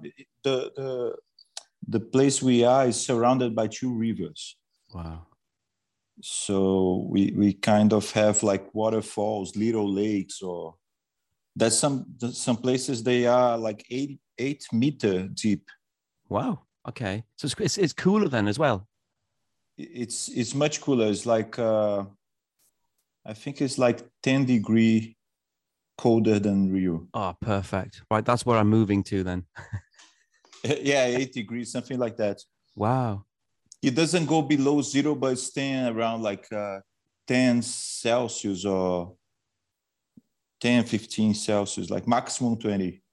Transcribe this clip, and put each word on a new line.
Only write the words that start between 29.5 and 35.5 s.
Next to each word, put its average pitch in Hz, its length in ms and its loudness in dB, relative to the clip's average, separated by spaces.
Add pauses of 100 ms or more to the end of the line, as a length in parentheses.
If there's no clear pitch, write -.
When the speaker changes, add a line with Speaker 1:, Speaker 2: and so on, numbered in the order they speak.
Speaker 2:
<laughs> - 1080 -18
Speaker 1:
Yeah, 139 420 0
eight 127 260 -2
degrees, 117 400 -8
something 127 260 -6
like 117 200 -4
that. 101 200 -2 (380)
Speaker 2:
Wow. 110 480 -2 (580)
Speaker 1:
It 131 140 0
doesn't 160 300 2
go 160 160 4
below 143 400 2
zero, 139 340 0
but 131 160 0
it's 127 100 -4
staying 135 440 -4